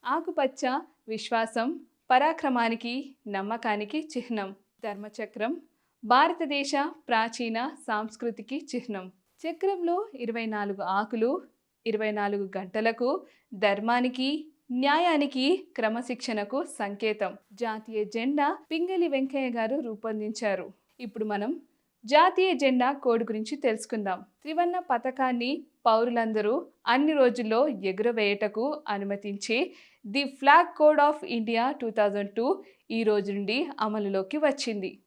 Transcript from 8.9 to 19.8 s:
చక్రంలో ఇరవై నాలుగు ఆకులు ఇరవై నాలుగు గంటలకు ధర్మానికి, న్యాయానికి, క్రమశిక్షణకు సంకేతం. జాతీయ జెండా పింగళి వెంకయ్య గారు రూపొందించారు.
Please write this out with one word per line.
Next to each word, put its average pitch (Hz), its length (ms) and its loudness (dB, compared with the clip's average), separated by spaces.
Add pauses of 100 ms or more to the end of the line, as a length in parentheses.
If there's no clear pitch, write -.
చక్రంలో 349 580 -2 (100)
ఇరవై 233 300 -6
నాలుగు 208 360 -4
ఆకులు 214 600 0 (460)
ఇరవై 214 240 0
నాలుగు 202 460 -2
గంటలకు 226 680 -2 (280)
ధర్మానికి, 247 920 0 (240)
న్యాయానికి, 285 1040 2
క్రమశిక్షణకు 233 880 -2
సంకేతం. 208 720 -4 (180)
జాతీయ 220 520 -4
జెండా 285 520 0 (140)
పింగళి 349 360 0
వెంకయ్య 269 420 -2
గారు 233 300 -2
రూపొందించారు. 214 960 -4 (260)